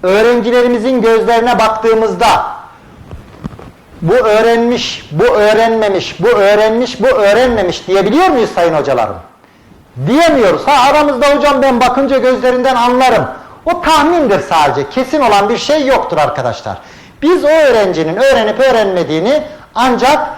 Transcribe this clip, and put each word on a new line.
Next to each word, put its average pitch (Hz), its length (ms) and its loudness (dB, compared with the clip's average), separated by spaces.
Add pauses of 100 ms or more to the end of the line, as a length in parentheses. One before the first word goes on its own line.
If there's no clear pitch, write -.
Öğrencilerimizin 240 1000 0
gözlerine 226 560 0
baktığımızda 220 880 0 (1600)
"Bu 165 120 0
öğrenmiş, 233 1000 0
bu 151 120 0
öğrenmemiş, 214 1000 0
bu 220 60 2
öğrenmiş, 220 760 0
bu 247 40 0
öğrenmemiş." 220 800 0
diyebiliyor 196 420 2
muyuz 247 260 0
sayın 170 200 0
hocalarım? 123 420 -2 (920)
Diyemiyoruz. 254 600 2
Ha, 269 240 4
aramızda 285 460 0
"Hocam 285 260 0
ben 254 180 0
bakınca 269 380 0
gözlerinden 254 580 0
anlarım." 247 520 0 (360)
O 349 180 -4
tahmindir 302 580 2
sadece. 143 500 -2
Kesin 262 300 -2
olan 208 280 2
bir 226 100 -2
şey 294 280 -2
yoktur 247 300 0
arkadaşlar. 123 600 -4 (440)
Biz 294 220 0
o 294 40 2
öğrencinin 202 680 0
öğrenip 226 440 0
öğrenmediğini 202 840 0 (320)
ancak 247 640 0